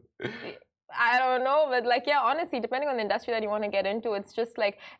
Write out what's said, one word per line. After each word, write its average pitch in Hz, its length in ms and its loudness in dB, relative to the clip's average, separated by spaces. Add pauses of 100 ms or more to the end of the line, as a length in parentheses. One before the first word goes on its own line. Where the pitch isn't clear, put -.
(1120)
I 247 80 4
don't 254 300 2
know, 294 120 4 (100)
but, 247 160 2
like, 247 200 2
yeah, 285 140 4
honestly, 277 400 0
depending 254 300 -2
on 254 80 0
the 220 100 0
industry 240 240 -2
that 220 100 0
you 208 60 -2
wanna 208 300 -2
get 190 80 0
into, 220 260 -2
it's 202 220 -6
just, 226 240 -4
like, 202 180 0 (240)